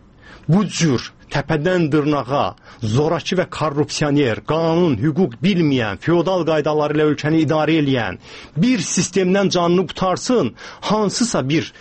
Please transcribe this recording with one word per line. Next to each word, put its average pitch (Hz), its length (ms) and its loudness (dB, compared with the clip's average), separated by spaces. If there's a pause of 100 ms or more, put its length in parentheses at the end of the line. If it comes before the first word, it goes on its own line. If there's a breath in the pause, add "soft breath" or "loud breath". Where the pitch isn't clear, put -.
(480 loud breath)
bu 185 200 4
cür 143 460 -2 (200)
təpədən 165 560 0
dırnağa 139 580 0 (360 loud breath)
zorakı 147 560 0
və 165 100 -2
korrupsioner, 143 960 0
qanun, 165 560 0
hüquq 147 400 0
bilməyən, 139 640 0
feodal 175 420 2
qaydaları 151 480 0
ilə 151 160 2
ölkəni 151 320 0
idarə 156 400 2
eləyən 123 380 -2 (380 loud breath)
bir 220 280 2
sistemdən 190 640 0
canını 175 400 2
qutarsın, 185 640 0 (380 loud breath)
hansısa 208 580 0
bir 151 320 -2